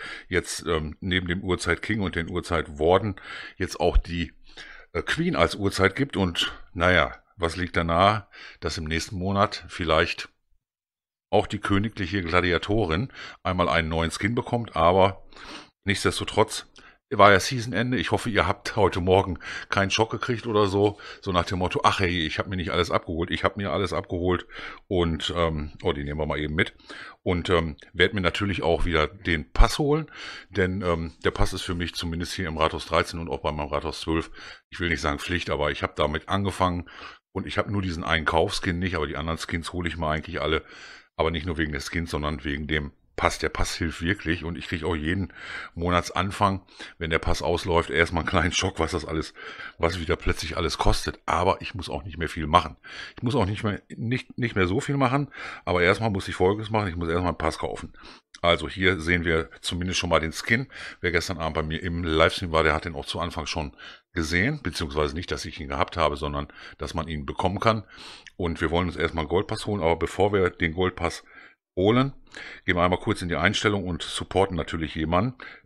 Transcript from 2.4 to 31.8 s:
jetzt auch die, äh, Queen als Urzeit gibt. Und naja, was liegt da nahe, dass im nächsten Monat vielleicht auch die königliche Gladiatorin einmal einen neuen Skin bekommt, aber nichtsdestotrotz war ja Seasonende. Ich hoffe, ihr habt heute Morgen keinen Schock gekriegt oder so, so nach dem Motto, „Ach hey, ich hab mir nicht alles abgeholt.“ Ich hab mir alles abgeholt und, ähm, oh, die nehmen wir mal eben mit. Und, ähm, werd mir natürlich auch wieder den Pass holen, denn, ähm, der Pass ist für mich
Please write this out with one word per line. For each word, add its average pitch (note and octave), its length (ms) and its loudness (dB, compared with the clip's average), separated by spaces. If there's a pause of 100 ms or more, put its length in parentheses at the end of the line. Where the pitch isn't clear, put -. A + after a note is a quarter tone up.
jetzt - 240 -6
auch E2+ 160 4
die, E2+ 380 0 (580)
äh, E2+ 80 -2
Queen E3 360 0
als E2 180 4
Urzeit G2 420 2
gibt. C3+ 220 -2
Und F#2 340 0 (220)
naja, E2+ 420 4 (220)
was E2+ 180 0
liegt F2+ 180 -6
da F2+ 80 2
nahe, F#2+ 460 4 (320)
dass E2+ 160 -4
im D#2+ 80 -6
nächsten D#2+ 320 -4
Monat G2 520 0
vielleicht E2 600 2 (1000)
auch G2+ 160 4
die G2+ 140 -4
königliche G2+ 600 0
Gladiatorin F2+ 920 2 (320)
einmal F2+ 280 2
einen E2 180 2
neuen E2 220 0
Skin G#2 240 -2
bekommt, A#2+ 420 -4
aber F#2 480 6 (600)
nichtsdestotrotz - 840 0 (440)
war G2+ 200 8
ja G2 80 8
Seasonende. A#2+ 600 -2
Ich E2 120 -2
hoffe, G#2 180 0
ihr G2 200 2
habt - 260 -4
heute F#2+ 260 4
Morgen F#2 380 4 (300)
keinen G2 240 0
Schock - 180 2
gekriegt A#2+ 380 -4
oder G#2 180 4
so, G2+ 320 4 (220)
so G2 100 -6
nach F2 140 2
dem F2+ 160 -4
Motto, F2+ 240 0
„Ach G#2 160 4
hey, F2 260 0
ich - 140 -4
hab - 80 -6
mir G2 80 -6
nicht F2 160 -4
alles E2+ 180 2
abgeholt.“ E2 400 0
Ich E2+ 140 -2
hab - 120 -2
mir G2+ 140 -4
alles F2+ 220 0
abgeholt F2+ 540 0 (420)
und, E2+ 480 0
ähm, D#2+ 460 -2
oh, F2+ 100 0
die D2 100 -4
nehmen D2 160 -6
wir D2+ 80 -2
mal D2 140 -4
eben D2+ 160 -4
mit. G2 180 0 (480)
Und, F2 280 0
ähm, E2 260 2 (160)
werd F2+ 220 4
mir G2+ 60 -2
natürlich F2+ 420 -2
auch D#2+ 220 2
wieder D#2+ 220 2
den - 460 -4
Pass - 260 6
holen, D3+ 320 0 (380)
denn, F#2 340 0
ähm, E2+ 300 0 (120)
der F#2+ 60 6
Pass - 220 2
ist F#2 100 -6
für F2+ 140 -4
mich F2 180 -4